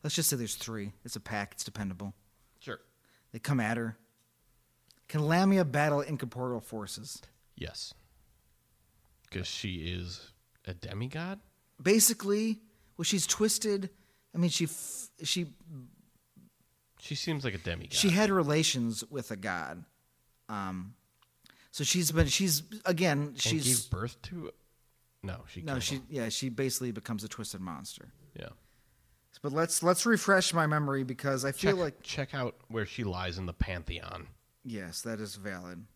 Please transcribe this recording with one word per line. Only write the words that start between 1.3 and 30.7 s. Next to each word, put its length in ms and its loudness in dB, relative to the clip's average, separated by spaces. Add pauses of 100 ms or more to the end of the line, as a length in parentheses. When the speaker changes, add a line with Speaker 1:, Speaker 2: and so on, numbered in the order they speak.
Speaker 1:
It's 140 -10
dependable. 500 -6 (460)
Speaker 2:
Sure. 180 -10 (540)
Speaker 1:
They 80 -10
come 180 2
at 180 2
her. 220 -4 (1080)
Can 180 0
Lamia 380 6
battle 360 4
incorporeal 600 -4
forces? 600 -10 (360)
Speaker 2:
Yes. 360 -10 (1400)
'Cause 160 -4
she 440 -6
is 380 -8 (340)
a 100 -8
demigod? 680 -8 (420)
Speaker 1:
Basically, 800 4 (360)
well, 60 -6
she's 240 2
twisted. 640 2 (420)
I 60 -2
mean, 120 6
she 160 2
f-, 440 -8 (140)
she 220 0 (1500)
Speaker 2:
She 160 -8
seems 280 -2
like 100 0
a 40 -6
demigod. 360 -6
Speaker 1:
she 160 6
had 200 6
relations 800 2
with 220 -6
a 40 -6
god. 480 -4 (640)
Um, 460 -4 (800)
so 100 -4
she's 300 2
been, 160 6
she's, 340 2 (220)
again, 380 4
Speaker 2:
And 180 -4
Speaker 1:
she's 240 2 (180)
Speaker 2:
gave 80 -12
birth 320 -4
to 300 -10 (680)
no, 260 -8
she 140 -12
Speaker 1:
No, 120 -4
Speaker 2:
killed 100 -2
Speaker 1:
she, 120 -2
Speaker 2:
him. 140 -10
Speaker 1:
yeah, 180 -4
she 200 -2
basically 440 -2
becomes 320 -6
a 40 -10
twisted 320 -8
monster. 520 -10 (260)
Speaker 2:
Yeah. 100 -10 (920)
Speaker 1:
But 120 -4
let's, 300 2
let's 240 6
refresh 460 6
my 140 4
memory 380 2